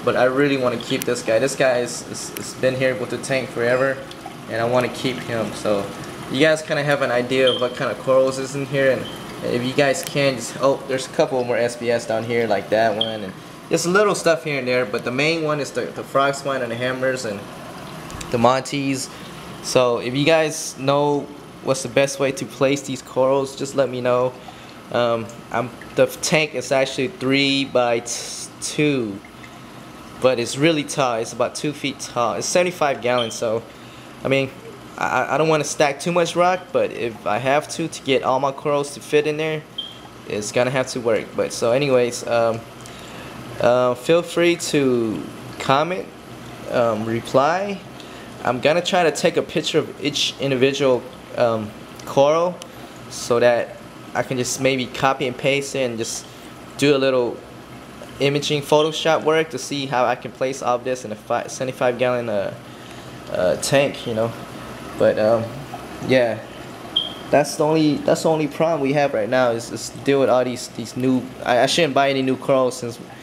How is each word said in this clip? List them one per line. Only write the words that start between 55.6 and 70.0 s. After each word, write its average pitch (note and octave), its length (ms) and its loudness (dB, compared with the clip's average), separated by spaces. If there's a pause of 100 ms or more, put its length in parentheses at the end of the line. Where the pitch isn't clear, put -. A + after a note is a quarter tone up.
it C3+ 60 -2
and A#2+ 180 -2
just - 260 -6 (540)
do C#3+ 160 6
a C#3 40 4
little C3 380 2 (840)
imaging C#3+ 420 2
Photoshop D#3 640 4
work D#3+ 260 2
to B2+ 80 -8
see C#3+ 280 -6
how B2+ 180 2
I A#2+ 100 4
can B2 160 -8
place C3 320 -4
all B2 140 2
of A#2+ 80 -6
this B2+ 200 -2
in A2 60 -8
a G#2 60 -6
fi-, - 320 -2
seventy-five B2+ 500 -2
gallon, B2 300 0
uh, G2 260 -2 (800)
uh, E2+ 240 2
tank, C#3 500 0
you A#2+ 80 -4
know. A2+ 180 0 (680)
But, A2 200 4
um, A2 260 4 (640)
yeah, A#2+ 320 4 (920)
that's D3 260 4
the D#3 80 2
only, D3+ 320 4
that's - 260 2
the F3 60 2
only D#3 180 2
problem D#3+ 340 0
we C3+ 120 2
have C#3+ 220 2
right G#2+ 140 0
now B2+ 220 4
is, A#2 220 -4
is A#2 160 -8 (160)